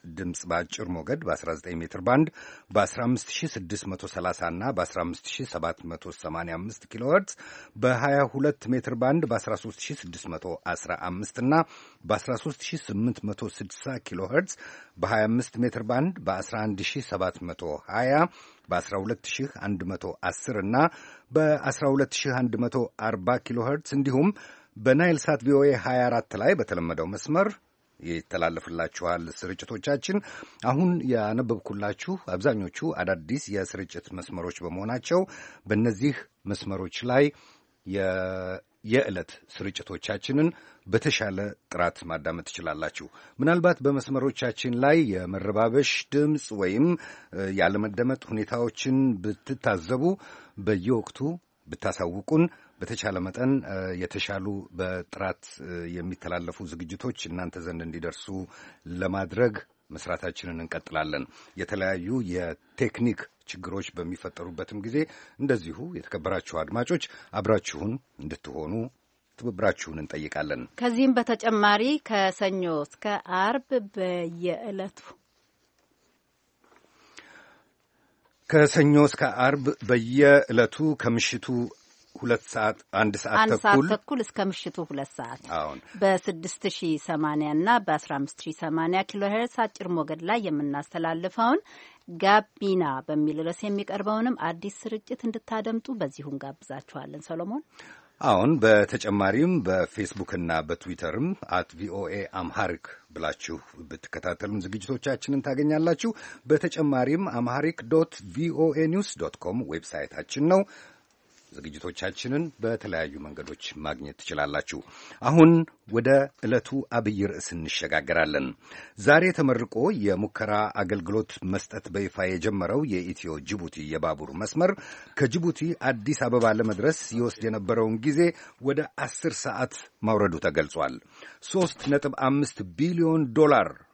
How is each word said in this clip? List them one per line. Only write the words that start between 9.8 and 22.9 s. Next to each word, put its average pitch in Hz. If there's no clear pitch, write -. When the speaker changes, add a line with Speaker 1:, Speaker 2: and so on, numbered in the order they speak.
Speaker 1:
ሺህ -
ስድስት 85
መቶ 85
አስራ 87
አምስት 90
እና 131
በአስራ 107
ሦስት -
ሺህ -
ስምንት 113
መቶ 104
ስድሳ -
ኪሎ -
ሄርትዝ፣ 165
በሃያ 107
አምስት 117
ሜትር 120
ባንድ 135
በአስራ 95
አንድ 104
ሺህ 123
ሰባት 92
መቶ 87
ሃያ፣ 120
በአስራ 90
ሁለት 107
ሺህ 135
አንድ 98
መቶ 92
አስር 101
እና 101
በአስራ 151
ሁለት 135
ሺህ -
አንድ 123
መቶ 120